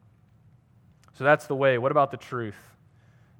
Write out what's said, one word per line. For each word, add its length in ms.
So 100
that's 240
the 80
way. 240
What 120
about 200
the 60
truth? 400